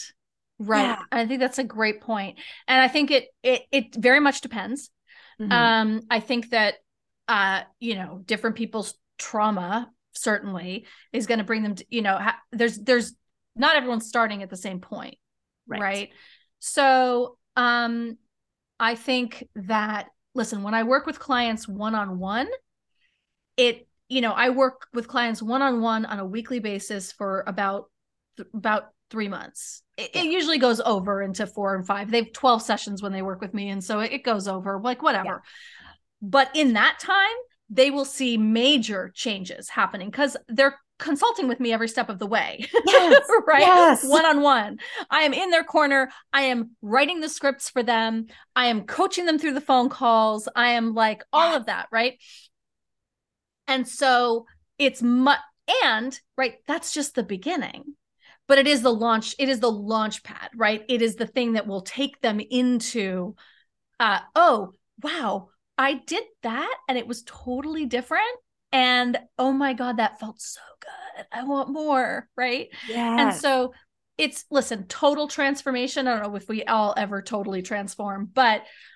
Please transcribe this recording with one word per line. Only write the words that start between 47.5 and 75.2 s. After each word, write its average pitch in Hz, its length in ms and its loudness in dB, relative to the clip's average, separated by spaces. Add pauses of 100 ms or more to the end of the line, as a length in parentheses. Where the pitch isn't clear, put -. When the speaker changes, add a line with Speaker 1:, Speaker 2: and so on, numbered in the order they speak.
Speaker 1:
for 247 140 -2
them. 226 440 0 (280)
I 247 120 4
am 214 180 0
coaching 359 400 -2
them 311 140 2
through 294 160 -2
the 294 60 -4
phone 262 280 4
calls. 220 680 2
I 240 160 4
am, 226 220 0
like, 220 300 0 (100)
all 330 180 6
Speaker 2:
Yes. 311 60 2
Speaker 1:
of 226 80 -4
that, 185 260 -6
right? 240 260 0 (1500)
And 262 200 -2
so 240 580 2 (320)
it's 277 240 0
mu-, 247 300 4 (520)
and, 247 340 -2 (200)
right, 254 180 -2 (120)
that's - 260 -6
just 294 220 -6
the 240 80 0
beginning. 208 720 -8 (520)
But 277 100 6
it 277 100 4
is 285 140 2
the 240 120 4
launch, 220 460 0
it 269 80 2
is 262 120 0
the 233 120 2
launch 214 520 -4
pad, - 320 -16
right? 220 340 0
It 240 120 0
is 226 140 0
the 220 120 -4
thing 233 260 -2
that 214 140 -2
will 196 140 -6
take 277 380 -6
them 214 220 0
into, 226 920 -2 (640)
uh, 214 200 2 (160)
"Oh, 254 380 4 (280)
wow, 269 480 -6 (280)
I 277 160 2
did 349 300 -6 (200)
that 285 320 -6 (140)
and 254 80 -2
it 233 100 -6
was 226 160 -10
totally 294 640 -8
different. 254 420 -2 (460)
And 247 440 2 (220)
oh 262 140 2
my 269 200 0
God, 247 240 -4
that 220 220 -2
felt 220 220 -16
so - 180 -14 (220)
good. - 500 -16
I 240 140 -10
want 277 240 -2
more," 277 640 -2
right? 247 320 -4 (220)
And 233 400 2
Speaker 2:
Yes. 180 120 -2
Speaker 1:
so 262 320 2 (440)
it's, - 340 -4
listen, 226 360 -2
total 294 420 0